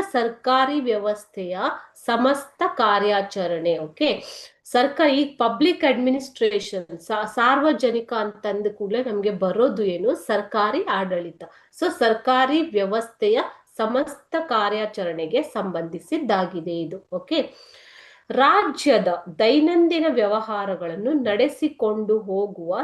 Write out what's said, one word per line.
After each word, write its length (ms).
ಸರ್ಕಾರಿ 800
ವ್ಯವಸ್ಥೆಯ 760
ಸಮಸ್ತ 580
ಕಾರ್ಯಾಚರಣೆ. 1000
ಓಕೆ, 440
ಸರ್ಕಾರ, 460
ಈ 140
ಪಬ್ಲಿಕ್ 600
ಅಡ್ಮಿನಿಸ್ಟ್ರೇಷನ್, 1120
ಸಾ-, 280
ಸಾರ್ವಜನಿಕ 880
ಅಂತಂದ 540
ಕೂಡಲೇ 260
ನಮ್ಗೆ 260
ಬರೋದು 520
ಏನು? 320
ಸರ್ಕಾರಿ 680
ಆಡಳಿತ. 580
So 100
ಸರ್ಕಾರಿ 720
ವ್ಯವಸ್ಥೆಯ 800
ಸಮಸ್ತ 600
ಕಾರ್ಯಾಚರಣೆಗೆ 960
ಸಂಬಂಧಿಸಿದ್ದಾಗಿದೆ 1400
ಇದು. 320
ಓಕೆ, 420
ರಾಜ್ಯದ 760
ದೈನಂದಿನ 720
ವ್ಯವಹಾರಗಳನ್ನು 1040
ನಡೆಸಿಕೊಂಡು 1040
ಹೋಗುವ 640